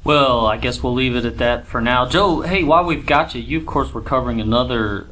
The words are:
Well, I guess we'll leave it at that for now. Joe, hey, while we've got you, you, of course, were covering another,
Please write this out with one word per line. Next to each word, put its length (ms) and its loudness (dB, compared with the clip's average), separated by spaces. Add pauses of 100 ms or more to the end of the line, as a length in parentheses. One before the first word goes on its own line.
Well, 440 4
I 100 0
guess 240 -4
we'll 140 -2
leave 200 0
it 100 -2
at 120 -4
that 300 0
for 120 -4
now. 280 2
Joe, 340 2
hey, 220 -2
while 220 4
we've 200 -4
got 300 2
you, 60 -8
you, 180 -4
of 80 -10
course, 260 -4
were 80 -8
covering 400 -2
another, 720 0